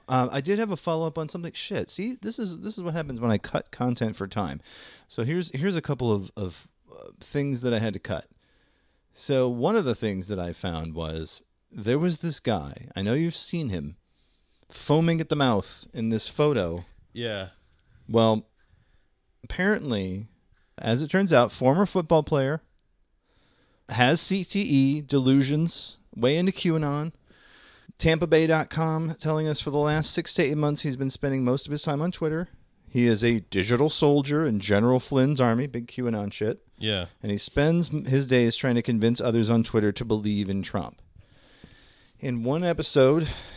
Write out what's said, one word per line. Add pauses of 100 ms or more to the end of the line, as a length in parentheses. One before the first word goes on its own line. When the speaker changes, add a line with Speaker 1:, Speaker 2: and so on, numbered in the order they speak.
Speaker 1:
um,
I
did
have
a
follow-up
on
something.
Shit.
See,
this
is,
this
is
what
happens
when
I
cut
content
for
time. (480)
So
here's,
here's
a
couple
of,
of, (260)
uh, (120)
things
that
I
had
to
cut. (880)
So
one
of
the
things
that
I
found
was (300)
there
was
this
guy.
I
know
you've
seen
him (760)
foaming
at
the
mouth
in
this
photo. (280)
Speaker 2:
Yeah. (600)
Speaker 1:
Well, (1000)
apparently, (480)
as
it
turns
out,
former
football
player, (1300)
has
C
T
E
delusions, (160)
way
into
QAnon. (840)
Tampa
Bay
dot
com
telling
us
for
the
last
six
to
eight
months
he's
been
spending
most
of
his
time
on
Twitter. (400)
He
is
a
digital
soldier
in
General
Flynn's
army,
big
QAnon
shit. (180)
Speaker 2:
Yeah. (160)
Speaker 1:
And
he
spends
m-,
his
days
trying
to
convince
others
on
Twitter
to
believe
in
Trump. (1160)
In
one
episode, (280)